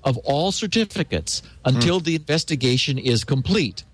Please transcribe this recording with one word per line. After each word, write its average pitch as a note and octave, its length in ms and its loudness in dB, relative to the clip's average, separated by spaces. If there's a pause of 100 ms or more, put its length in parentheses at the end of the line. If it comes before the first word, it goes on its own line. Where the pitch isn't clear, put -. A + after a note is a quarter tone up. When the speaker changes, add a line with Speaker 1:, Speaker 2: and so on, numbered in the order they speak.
Speaker 1:
of C3+ 160 0
all D#3 320 0
certificates G3 880 -2 (220)
until C3 360 2
Speaker 2:
Hmm. E3+ 60 -6
Speaker 1:
the E3 100 0
investigation C#3+ 840 0
is A#2+ 240 0
complete. C3+ 600 0 (100)